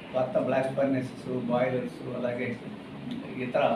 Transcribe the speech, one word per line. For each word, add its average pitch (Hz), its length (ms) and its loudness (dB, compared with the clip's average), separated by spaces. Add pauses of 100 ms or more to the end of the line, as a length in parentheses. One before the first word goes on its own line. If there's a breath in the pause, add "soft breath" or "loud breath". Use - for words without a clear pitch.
(140)
కొత్త 127 260 2
బ్లాస్ట్ 131 340 2
ఫర్నెసెస్, 131 540 0
బాయిలర్స్, 123 880 0
అలాగే 120 400 -2 (840)
ఇతర 139 220 4 (100)